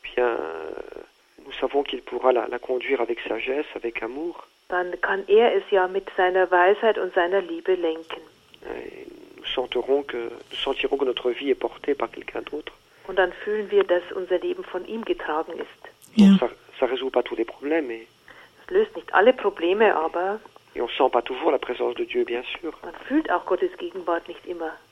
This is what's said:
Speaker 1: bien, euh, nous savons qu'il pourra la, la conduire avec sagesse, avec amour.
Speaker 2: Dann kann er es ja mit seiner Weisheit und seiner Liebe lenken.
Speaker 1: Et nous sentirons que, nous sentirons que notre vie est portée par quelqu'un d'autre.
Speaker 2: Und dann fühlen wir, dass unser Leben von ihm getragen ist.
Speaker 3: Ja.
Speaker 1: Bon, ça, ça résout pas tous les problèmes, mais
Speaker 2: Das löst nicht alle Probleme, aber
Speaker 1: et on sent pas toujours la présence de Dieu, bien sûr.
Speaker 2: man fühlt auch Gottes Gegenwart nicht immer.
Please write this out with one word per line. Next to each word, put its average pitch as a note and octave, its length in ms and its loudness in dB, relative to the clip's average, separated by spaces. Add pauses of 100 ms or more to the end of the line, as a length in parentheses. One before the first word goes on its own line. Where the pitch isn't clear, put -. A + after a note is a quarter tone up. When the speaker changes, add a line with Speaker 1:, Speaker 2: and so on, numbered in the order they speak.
(140)
Speaker 1:
bien, B2 140 2
euh, D#2+ 420 -4 (720)
nous - 160 -16
savons C#3 220 0
qu'il C3 200 -6
pourra B2 300 2
la, A2+ 160 2
la B2 100 -6
conduire B2+ 420 -2
avec A#2 200 -2
sagesse, C3 540 -4
avec - 280 -8
amour. C#3+ 440 -8 (220)
Speaker 2:
Dann F3+ 320 -4
kann G3 280 -2
er A3 260 8
es F#3+ 160 2
ja F#3 180 4
mit F#3+ 160 -4 (120)
seiner F#3 340 4
Weisheit G3+ 480 6
und F#3 160 -4
seiner F#3 260 2
Liebe E3+ 340 -2
lenken. E3 480 -4 (420)
Speaker 1:
Et - 420 -12 (300)
nous - 180 -14
sentirons C3 480 0
que, C#3 140 -8 (340)
nous - 60 -12
sentirons C#3 400 -2
que C3+ 80 0
notre B2 260 0
vie C#3 200 -4
est A#2+ 40 6
portée - 400 -4
par - 160 -2
quelqu'un - 320 -10
d'autre. - 300 -10 (360)
Speaker 2:
Und F#3 80 -4
dann F3+ 160 4 (120)
fühlen G#3 260 -2
wir, G3+ 140 6
dass F3 180 2 (120)
unser F3+ 240 -2
Leben F3+ 260 -4
von F3+ 220 -8
ihm A3 180 -6
getragen D#3+ 480 -4
ist. - 300 -12 (340)
Speaker 3:
Ja. G#3 140 10
Speaker 1:
Bon, G3 80 10
ça, A#2+ 100 2 (320)
ça B2+ 60 4
résout B2+ 240 -2
pas B2 120 2
tous - 140 -6
les A2+ 80 0
problèmes, D3 420 -2
mais A2+ 200 -10 (640)
Speaker 2:
Das - 100 -16
löst G#3+ 180 0
nicht - 180 -10
alle A3 180 8
Probleme, G3 600 2
aber F3 460 -2 (340)
Speaker 1:
et D3 80 -6
on A#2 60 -2
sent C3 240 2
pas B2 100 2
toujours C#3+ 300 -2
la C3 60 0
présence A#2+ 360 -4
de A#2 100 -4
Dieu, A#2+ 200 -2
bien A#2+ 180 -4 (180)
sûr. D#3 120 -8 (100)
Speaker 2:
man F3 100 -12 (140)
fühlt D#4 240 0
auch F3 160 0
Gottes F3+ 320 0
Gegenwart E3+ 480 -6
nicht - 200 -14
immer. E3 260 -8 (200)